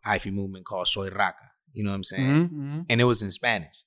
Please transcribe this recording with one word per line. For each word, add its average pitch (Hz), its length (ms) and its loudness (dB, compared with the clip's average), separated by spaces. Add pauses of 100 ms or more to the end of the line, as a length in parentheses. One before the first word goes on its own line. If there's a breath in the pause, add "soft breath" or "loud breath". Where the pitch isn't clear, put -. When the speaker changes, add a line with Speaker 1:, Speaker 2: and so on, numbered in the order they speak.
Speaker 1:
hyphy 101 280 -2
movement 98 320 -6
called 92 240 -2
Soy 98 220 0
Raka, 95 400 -2 (220)
you 107 120 -6
know 101 60 -2
what 98 60 -4
I'm 95 80 -6
saying? 131 220 0 (220)
Speaker 2:
Mm-hmm, 156 120 -8
mm-hmm. 143 280 -8
Speaker 1:
And 117 120 4
it 123 40 8
was 120 180 4
in 98 80 -4
Spanish. 104 460 -2 (100)